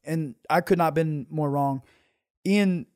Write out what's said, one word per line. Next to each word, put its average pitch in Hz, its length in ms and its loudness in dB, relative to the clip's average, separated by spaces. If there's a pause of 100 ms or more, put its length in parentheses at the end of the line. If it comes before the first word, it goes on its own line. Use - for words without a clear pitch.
and 156 320 -4 (140)
I 170 140 2
could 175 160 2
not 170 80 4
have 151 80 -2
been 156 340 -2
more 156 220 -2
wrong. 139 320 -2 (640)
Ian, 190 500 2